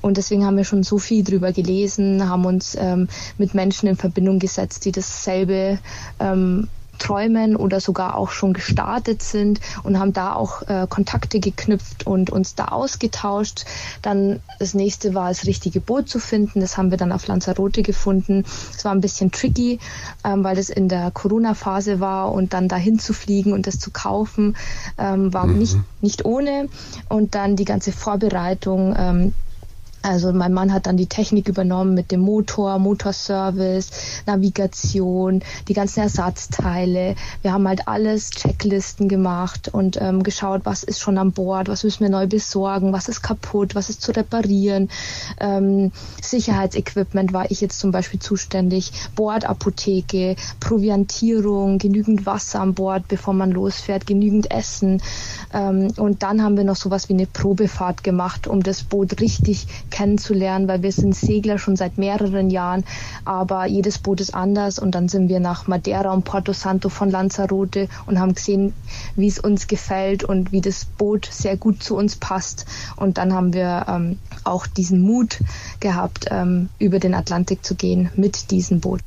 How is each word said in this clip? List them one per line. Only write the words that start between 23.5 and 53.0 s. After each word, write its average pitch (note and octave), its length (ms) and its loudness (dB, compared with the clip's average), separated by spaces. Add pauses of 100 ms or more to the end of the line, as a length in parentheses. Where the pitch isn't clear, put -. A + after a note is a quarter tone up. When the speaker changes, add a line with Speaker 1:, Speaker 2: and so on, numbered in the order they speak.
Speaker 1:
und G3 140 0
das F#3+ 140 -4
zu - 100 -10
kaufen, G#3 640 0 (440)
ähm, G3 360 0
war F3+ 120 2
Speaker 2:
Mhm. F#3 120 4
Speaker 1:
nicht, A3+ 180 2 (240)
nicht - 240 0
ohne. C#4 440 0 (400)
Und G#3+ 260 0
dann G3+ 220 2
die G3 80 2
ganze G3 260 -2
Vorbereitung, F#3+ 1080 0
ähm, F3+ 380 4 (680)
also F3+ 280 2
mein F3+ 200 2
Mann F#3+ 200 2
hat F#3+ 140 0
dann F#3 100 2
die F#3 100 4
Technik G#3 400 0
übernommen F#3 480 2
mit F3+ 160 0
dem F#3 80 2
Motor, G3 600 2
Motorservice, F#3+ 1120 0 (340)
Navigation, F#3+ 1160 0 (240)
die G3+ 60 2
ganzen G3+ 260 0
Ersatzteile. F3+ 1120 0 (280)
Wir F#3+ 100 2
haben G3 160 4
halt F#3+ 180 0
alles, G#3+ 440 0
Checklisten - 800 -2
gemacht F#3 640 0
und, F#3+ 300 0
ähm, F#3+ 220 2
geschaut, G3 400 -2
was G3+ 180 -4
ist - 160 -6
schon G3 200 0
an F#3+ 120 4
Bord, F#3+ 380 -2
was G#3 160 -4
müssen G#3 160 0
wir G#3 100 4
neu F#3+ 160 2
besorgen, G3 680 0
was F#3+ 160 -2
ist A#3 140 -6
kaputt, G#3 540 -2
was G3 140 -4
ist - 120 -10
zu - 80 -4
reparieren. G3+ 800 2 (480)
Ähm, G3 540 2 (280)
Sicherheitsequipment G3 1120 0
war F#3+ 200 0
ich - 80 -4
jetzt G3 180 -2
zum G3 140 2
Beispiel F#3 260 -2
zuständig, F#3 720 0 (240)
Bordapotheke, G3 1200 0 (240)
Proviantierung, G3+ 1200 2
genügend G3+ 480 2
Wasser G3+ 340 -2
an F#3+ 140 2
Bord, F#3+ 320 -2